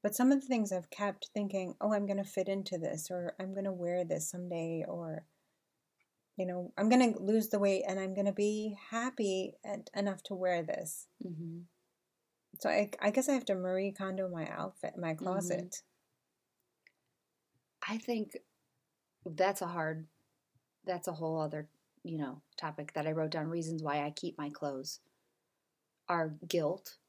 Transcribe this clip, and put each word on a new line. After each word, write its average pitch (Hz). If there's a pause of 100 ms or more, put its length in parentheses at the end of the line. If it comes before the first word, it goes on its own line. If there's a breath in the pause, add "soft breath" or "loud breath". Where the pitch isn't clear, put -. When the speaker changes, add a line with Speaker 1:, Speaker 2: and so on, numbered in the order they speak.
Speaker 1:
But 208
some 254
of 277
the 269
things 220
I've 180
kept 202
thinking, 196
"Oh, 214
I'm 202
gonna 196
fit 190
into 196
this," 160
or, 175
"I'm 190
gonna 196
wear 175
this 156
someday," 165
or, 165 (1120)
you 190
know, 180
"I'm 214
gonna 247
lose 214
the 214
weight 196
and 190
I'm 190
gonna 196
be 208 (140)
happy 220
and, 202
enough 196
to 202
wear 180
this." - (160)
Speaker 2:
Mm-hmm. 170 (1000)
Speaker 1:
So -
I, 208 (100)
I 208
guess 262
I -
have 262
to 202
Marie 185
Kondo 190
my 165
outfit, -
my 165
Speaker 2:
Mm-hmm. 160
Speaker 1:
closet. 180 (2000)
Speaker 2:
I 220
think 220 (920)
that's 185
a 185
hard, 160 (760)
that's 180
a 170
whole 160
other, 151 (360)
you 165
know, 139 (140)
topic 151
that 156
I 156
wrote 156
down. 156
Reasons 165
why 147
I 151
keep 156
my 147
clothes 135 (1080)
are 160 (100)
guilt. 170 (100)